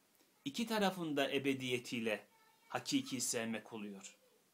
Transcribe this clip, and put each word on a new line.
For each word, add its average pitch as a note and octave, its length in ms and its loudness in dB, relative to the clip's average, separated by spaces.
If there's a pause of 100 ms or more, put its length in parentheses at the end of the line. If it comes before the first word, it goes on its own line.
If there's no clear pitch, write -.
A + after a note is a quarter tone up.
(440)
iki A3+ 220 -2
tarafın F#3 500 2
da C#3 160 4
ebediyetiyle B2+ 920 0 (420)
hakiki C3 520 0
sevmek A2+ 520 -2
oluyor. G#2 440 -10 (380)